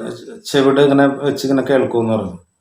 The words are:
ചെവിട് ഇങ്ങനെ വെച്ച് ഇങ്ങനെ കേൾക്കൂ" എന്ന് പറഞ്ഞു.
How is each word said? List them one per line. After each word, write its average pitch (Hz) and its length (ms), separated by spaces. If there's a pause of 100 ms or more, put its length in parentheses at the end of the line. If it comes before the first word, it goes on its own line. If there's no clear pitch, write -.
(480)
ചെവിട് 135 340
ഇങ്ങനെ 143 260
വെച്ച് 135 400
ഇങ്ങനെ 135 200
കേൾക്കൂ" 127 340
എന്ന് 113 140
പറഞ്ഞു. 95 240 (220)